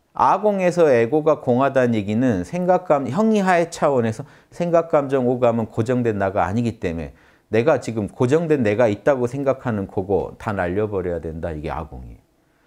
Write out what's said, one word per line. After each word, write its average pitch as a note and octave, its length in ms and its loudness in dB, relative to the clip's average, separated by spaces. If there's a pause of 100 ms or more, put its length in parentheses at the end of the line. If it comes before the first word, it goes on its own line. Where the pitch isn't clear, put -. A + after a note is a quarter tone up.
(140)
아공에서 F3+ 760 2
에고가 C#3 520 2
공하다는 B2+ 540 2
얘기는 G#2+ 480 0
생각감, F3 640 0
형이하의 F#3 640 2
차원에서 B2 520 0 (280)
생각, E3+ 380 0
감정, C3+ 380 2
오감은 A#2+ 400 2
고정된 A#2 500 -2
나가 G2 280 0
아니기 A2+ 340 -2
때문에 E2 340 -6 (360)
내가 A#2+ 300 2
지금 A2 280 -4
고정된 D3 560 0
내가 G#2 240 2
있다고 B2 400 0
생각하는 B2+ 600 -4
그거 F#2 500 -4
다 - 160 -6
날려버려야 F#2 680 -2
된다. E2 300 -8
이게 D2+ 200 -8
아공이에요. B1+ 460 -12 (500)